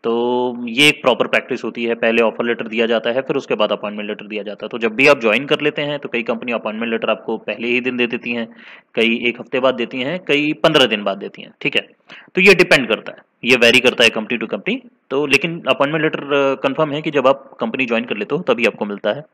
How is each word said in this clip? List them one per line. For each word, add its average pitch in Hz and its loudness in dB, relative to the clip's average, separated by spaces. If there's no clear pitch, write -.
तो 123 0
ये 123 4
एक - 0
प्रॉपर 127 4
प्रैक्टिस 117 -2
होती 117 -6
है, 117 0
पहले 117 2
ऑफर 113 0
लेटर 113 -2
दिया 113 0
जाता 117 0
है, 127 -2
फिर - -4
उसके 127 -2
बाद 107 0
अपॉइंटमेंट 104 -6
लेटर 104 -8
दिया 104 -8
जाता 101 -10
है। 107 -10
तो 120 -8
जब 110 -2
भी 135 4
आप 143 6
ज्वाइन 113 2
कर 147 0
लेते 147 -2
हैं 147 -4
तो 131 -10
कई 117 -4
कंपनी 120 -4
अपॉइंटमेंट 110 -4
लेटर 113 -2
आपको 110 -2
पहले 107 -6
ही 123 2
दिन 123 -4
दे 120 0
देती 120 -6
हैं, 113 -6
कई 117 2
एक 117 -4
हफ्ते 127 -4
बाद 131 2
देती 120 -6
हैं, 156 -6
कई 147 0
पन्द्रह 151 2
दिन 104 -4
बाद 98 -4
देती 101 -12
हैं, - -20
ठीक - -2
है। - 0
तो 185 0
ये 190 8
डिपेंड 160 4
करता - -2
है, - -20
ये 123 6
vary 120 6
करता 123 4
है 113 6
company 113 -4
to 110 -6
company। 117 -4
तो 147 -2
लेकिन 165 0
appointment 147 0
letter, 156 0
अ, 139 0
confirm 139 -2
है 156 -6
कि 160 -4
जब 139 2
आप - 0
company 123 -2
ज्वाइन 117 0
कर 113 -6
लेते 104 -4
हो - -4
तभी 120 0
आपको 107 0
मिलता 104 -4
है। 139 -4